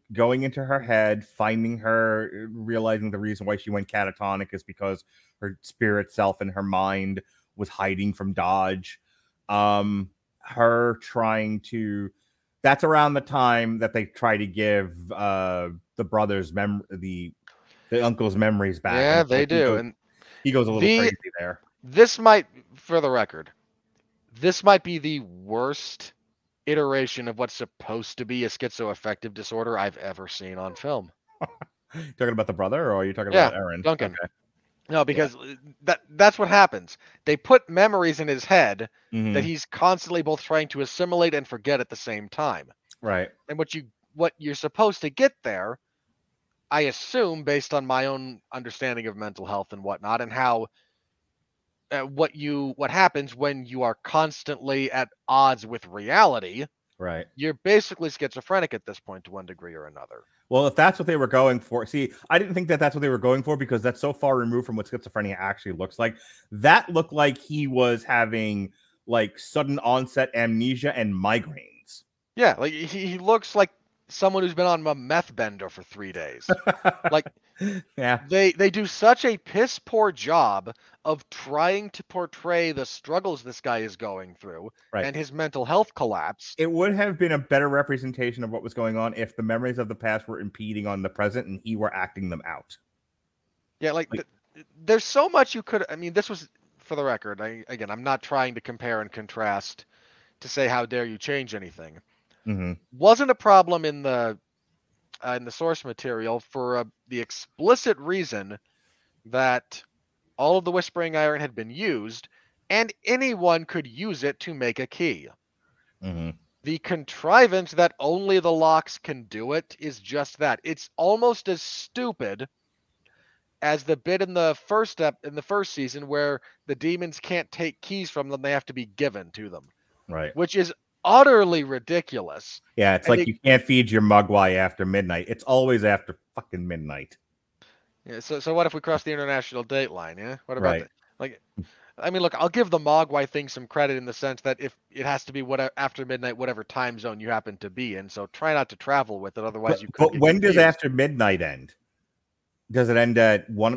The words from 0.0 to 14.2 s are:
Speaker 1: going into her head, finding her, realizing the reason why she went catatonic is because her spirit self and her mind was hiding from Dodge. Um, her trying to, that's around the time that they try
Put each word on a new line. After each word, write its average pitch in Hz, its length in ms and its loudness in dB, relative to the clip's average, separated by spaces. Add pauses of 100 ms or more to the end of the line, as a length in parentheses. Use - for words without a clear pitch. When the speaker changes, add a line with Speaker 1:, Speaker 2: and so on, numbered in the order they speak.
Speaker 1:
going 120 300 2
into 135 200 -6
her 135 180 -2
head, 107 460 2
finding 113 520 -2
her, 110 720 -2
realizing 110 580 -2
the 101 80 -4
reason 104 280 -6
why 104 100 0
she 104 140 -10
went 101 180 -4
catatonic 98 640 -4
is 95 100 -10
because 98 420 -8 (360)
her 98 220 -8
spirit 104 500 0
self 98 300 0
and 98 80 -4
her 98 120 -6
mind 95 600 -2 (340)
was 104 140 -6
hiding 98 420 -2
from 98 220 -6
Dodge. 92 680 -2 (480)
Um, 104 600 2 (300)
her 117 600 2
trying 110 600 -2
to, 104 500 -6 (520)
that's 139 220 4
around 151 300 4
the 139 80 0
time 120 560 2
that 110 160 -2
they 110 100 -2
try 110 320 0